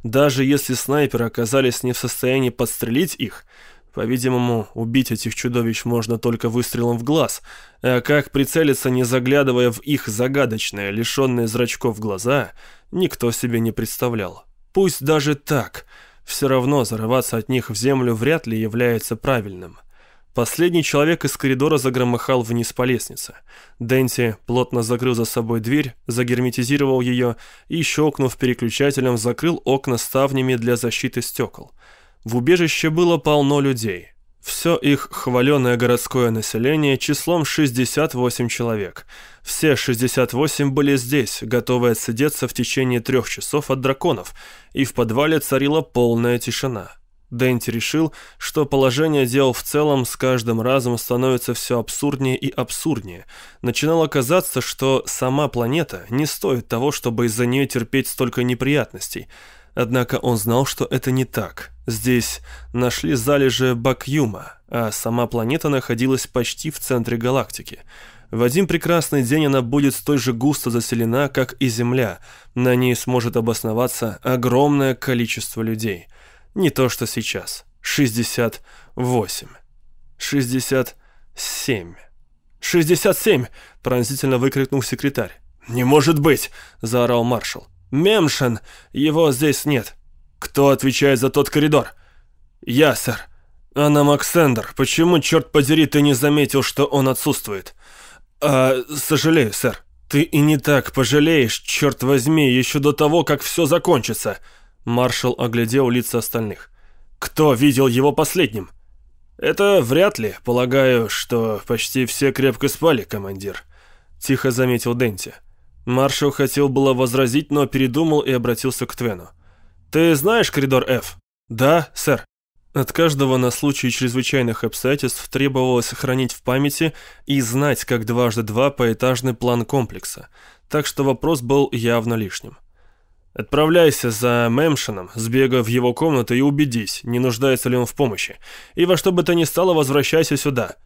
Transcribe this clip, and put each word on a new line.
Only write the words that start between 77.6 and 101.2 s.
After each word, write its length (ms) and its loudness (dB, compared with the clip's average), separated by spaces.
Шестьдесят 800 0
восемь. 540 -2
Шестьдесят 800 -2
семь. 600 -6
«Шестьдесят 540 2
семь!» 300 2
пронзительно 560 0
выкрикнул 460 0
секретарь. 480 -4
«Не 160 -2
может 360 4
быть!» 320 2
заорал 420 2
маршал. 440 -4
«Мемшин! 680 2
Его 380 2
здесь 340 0
нет!» 300 -2
«Кто 300 2
отвечает 500 2
за 100 2
тот 200 2
коридор?» 400 2
«Я, 340 4
сэр!» 320 -6
«Анна 280 4
Максендер, 720 2
почему, 440 4
чёрт 320 0
подери, 340 4
ты 160 2
не 120 4
заметил, 500 2
что 220 0
он 220 0
отсутствует?» 680 -4
«А, 400 2
сожалею, 580 2
сэр». 300 -4
«Ты 140 2
и 160 0
не 180 4
так 360 0
пожалеешь, 640 2